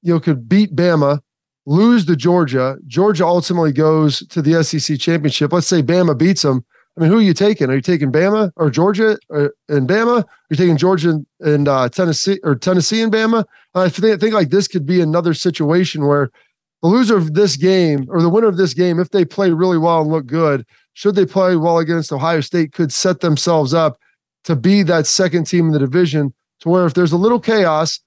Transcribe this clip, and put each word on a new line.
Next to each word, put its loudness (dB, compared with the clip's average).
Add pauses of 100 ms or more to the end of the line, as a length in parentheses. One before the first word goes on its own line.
you -2
know, 0
could -4
beat 2
Bama, 0 (460)
lose 2
to 0
Georgia, 0 (100)
Georgia 0
ultimately 0
goes 2
to -6
the 2
S 0
E -2
C -4
championship. -2
Let's 0
say 2
Bama 0
beats 0
them. -2 (320)
I -4
mean, 2
who 4
are 4
you 4
taking? 0
Are 0
you -2
taking -2
Bama 0
or 0
Georgia 0 (120)
or, -2 (120)
and -2
Bama? 0
Are -8 (240)
you -4
taking 2
Georgia 0
and, -4 (140)
and, 0
uh, 0
Tennessee, -2
or 0
Tennessee -2
and 0
Bama? 0 (280)
I 0
think, 0
I -2
think, -2
like, 0
this 0
could -4
be 0
another 0
situation -2
where 0 (540)
the 2
loser 2
of -2
this 2
game 0
or -2
the 2
winner 2
of 0
this 0
game, 0
if -2
they 0
play -2
really 0
well 0
and -2
look -4
good, -2 (280)
should -2
they 2
play 0
well 0
against -4
Ohio -2
State, -4
could -2
set -2
themselves 0
up 0 (460)
to -2
be 2
that 0
second 0
team 0
in 0
the 0
division, 0 (260)
to -8
where 2
if -2
there's 0
a 0
little 2
chaos 0